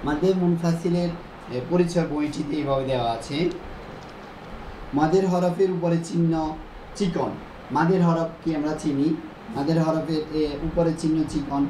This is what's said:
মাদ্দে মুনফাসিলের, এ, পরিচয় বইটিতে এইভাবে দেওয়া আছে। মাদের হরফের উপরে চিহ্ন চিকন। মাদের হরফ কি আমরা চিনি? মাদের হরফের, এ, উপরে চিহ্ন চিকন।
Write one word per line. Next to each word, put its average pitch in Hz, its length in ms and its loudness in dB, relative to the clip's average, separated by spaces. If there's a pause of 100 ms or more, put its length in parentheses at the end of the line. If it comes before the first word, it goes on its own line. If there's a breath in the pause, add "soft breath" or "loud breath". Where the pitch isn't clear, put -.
মাদ্দে 175 280 2
মুনফাসিলের, 175 720 2 (440)
এ, 123 80 -2 (100)
পরিচয় 170 360 4
বইটিতে 147 500 -2
এইভাবে 139 280 0
দেওয়া 120 280 0
আছে। 147 380 0 (1400)
মাদের 165 340 4
হরফের 180 420 2
উপরে 170 340 2
চিহ্ন 160 520 0 (380)
চিকন। 175 360 0 (420)
মাদের 170 300 4
হরফ 165 260 4 (160)
কি 160 120 0
আমরা 151 220 0
চিনি? 147 380 2 (380)
মাদের 160 280 2
হরফের, 156 540 0
এ, 147 260 0
উপরে 165 360 2
চিহ্ন 156 300 2
চিকন। 139 420 0